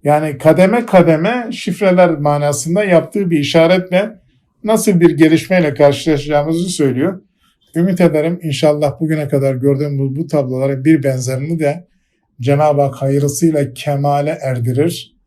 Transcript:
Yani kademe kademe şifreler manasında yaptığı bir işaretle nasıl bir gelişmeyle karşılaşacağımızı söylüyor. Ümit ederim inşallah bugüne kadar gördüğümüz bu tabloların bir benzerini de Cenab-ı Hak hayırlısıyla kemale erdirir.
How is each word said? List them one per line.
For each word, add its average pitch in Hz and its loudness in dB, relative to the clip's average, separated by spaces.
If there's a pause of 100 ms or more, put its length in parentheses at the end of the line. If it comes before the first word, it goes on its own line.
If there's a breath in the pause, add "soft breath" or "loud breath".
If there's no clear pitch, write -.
Yani 151 0
kademe 190 4
kademe 185 2
şifreler 180 2
manasında 147 -2
yaptığı 180 0
bir 165 2
işaretle 180 0 (440)
nasıl 214 2
bir 156 4
gelişmeyle 160 2
karşılaşacağımızı 147 0
söylüyor. 156 -2 (540)
Ümit 175 0
ederim 165 0
inşallah 151 0
bugüne 151 -2
kadar 135 0
gördüğümüz 139 -2
bu 165 -6
tabloların 135 -4
bir 156 2
benzerini 135 -4
de 156 -4 (540)
Cenab-ı 143 2
Hak 135 -2
hayırlısıyla 143 -2
kemale 143 -2
erdirir. 131 -4 (100)